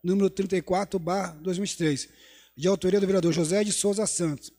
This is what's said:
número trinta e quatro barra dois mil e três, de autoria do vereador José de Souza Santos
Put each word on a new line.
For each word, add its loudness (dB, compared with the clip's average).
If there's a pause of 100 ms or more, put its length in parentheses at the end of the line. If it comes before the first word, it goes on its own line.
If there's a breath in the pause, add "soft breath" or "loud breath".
número 2
trinta -2
e 0
quatro -2
barra -4
dois -4
mil -4
e -8
três, 0 (480 loud breath)
de -2
autoria 2
do 2
vereador 4
José 2
de -2
Souza 0
Santos -4